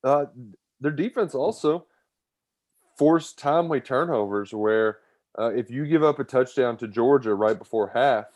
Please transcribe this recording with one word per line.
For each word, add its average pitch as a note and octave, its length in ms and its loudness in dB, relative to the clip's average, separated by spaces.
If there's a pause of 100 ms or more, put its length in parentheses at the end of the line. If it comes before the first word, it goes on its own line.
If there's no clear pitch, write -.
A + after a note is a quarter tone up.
Uh, C#3+ 220 2 (540)
their C#3+ 100 0
defense F3+ 420 -4
also D#3 540 -2 (1120)
forced D#3+ 400 2
timely D#3 420 0
turnovers A2 720 -2
where, G#2+ 460 0 (400)
uh, A2+ 160 -2
if A#2 160 -4
you C#3 160 -6
give D#3 160 2
up D3 160 2
a C3+ 60 -4
touchdown B2+ 520 0
to A2 120 -10
Georgia A#2 460 2
right G#2+ 240 0
before G#2+ 360 -4
half A#2+ 420 0